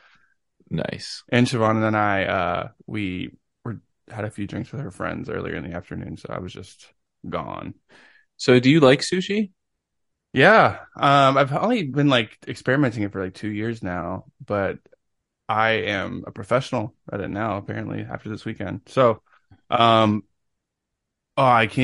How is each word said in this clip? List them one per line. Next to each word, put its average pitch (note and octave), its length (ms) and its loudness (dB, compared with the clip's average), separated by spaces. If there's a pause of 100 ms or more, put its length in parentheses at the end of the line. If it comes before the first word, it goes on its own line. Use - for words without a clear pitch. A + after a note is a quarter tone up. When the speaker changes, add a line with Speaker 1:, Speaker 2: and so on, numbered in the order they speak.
(680)
Speaker 1:
Nice. - 600 -8
Speaker 2:
And B2 160 2
Siobhan A2 400 0
and A2 120 0
I, G2+ 260 0
uh, F2+ 440 -2 (200)
we F#2 480 -8 (300)
were, A2+ 160 -10 (280)
had G#2+ 140 -10
a G#2 80 -8
few G2+ 160 -8
drinks - 240 -10
with A2 100 -10
her - 100 -12
friends E2 380 -8
earlier F2 260 -6
in E2 140 -10
the E2+ 60 -10
afternoon, F2 420 -12
so - 140 -16
I - 80 -8
was F2+ 140 -12
just - 340 -20 (420)
gone. C#2 440 -10 (640)
Speaker 1:
So - 240 6
do B2+ 80 4
you D#3+ 100 6
like C#3 220 6
sushi? G3 500 -4 (800)
Speaker 2:
Yeah. D3+ 480 6 (160)
Um, C#3 420 4
I've C#3 160 2
only G3 300 0
been, C#3+ 260 0
like, A#2+ 380 0
experimenting B2+ 560 0
it G2 80 -4
for, F#2+ 120 -6
like, F#2 120 -8
two G#2+ 160 -8
years A2 320 -6
now, F2+ 420 -6 (180)
but G2 360 -2 (680)
I A2 240 2
am F#2+ 540 -4
a - 60 -14
professional A2+ 640 -4 (160)
at G#2 100 -6
it F2 60 -8
now, G2+ 300 -4
apparently, G#2+ 440 -10
after A2 280 -12
this G#2+ 140 -10
weekend. A2 440 -10
So, A#2+ 340 2 (480)
um, A2 540 4 (1120)
oh, C#3 60 4
I A#2+ 240 6
can't G#2+ 160 -4